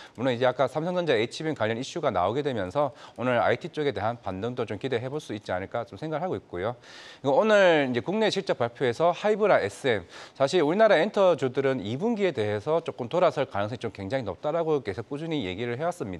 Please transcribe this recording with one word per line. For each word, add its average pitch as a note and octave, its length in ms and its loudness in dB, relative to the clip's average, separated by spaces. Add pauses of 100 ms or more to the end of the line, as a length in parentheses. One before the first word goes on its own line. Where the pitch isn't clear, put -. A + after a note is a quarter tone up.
(160)
물론 B2+ 180 0
이제 A#2+ 100 -2
아까 B2+ 240 2
삼성전자 E3+ 460 0
에이치비엠 C3 400 -2
관련 A2+ 240 -2
이슈가 C#3 320 -4
나오게 G2+ 320 0
되면서 B2+ 500 -2 (240)
오늘 A#2+ 240 0
아이티 A#2 300 0
쪽에 C#3+ 220 -2
대한 G#2+ 280 -4
반등도 A2 460 -6
좀 G2+ 120 -8
기대해 B2+ 300 -4
볼 D3 120 -8
수 - 140 -10
있지 G#2+ 180 -8
않을까 F#2+ 320 -4
좀 F#2+ 140 -18
생각을 D#3 240 -6
하고 F3 140 -4
있고요. F#2+ 400 -6 (460)
그리고 C3+ 140 4
오늘 F3+ 540 6
이제 A#2+ 100 0
국내 G3+ 300 0
실적 F#3+ 280 -2
발표에서 B2+ 520 2
하이브라 G3 500 4
에스엠, G#2 460 0 (280)
사실 D3+ 280 2
우리나라 F#3+ 340 4
엔터주들은 C#3 840 2
이 G#2 160 -6
분기에 G3+ 360 0
대해서 A2 500 -2
조금 B2 260 -8
돌아설 D#3 380 2
가능성이 G#2+ 320 -4
좀 A2+ 140 -6
굉장히 G2+ 320 -6
높다라고 D3+ 580 -2
계속 G#2 260 -8
꾸준히 D3 380 -6
얘기를 A#2 320 -4
해왔습니다. D#3 420 -6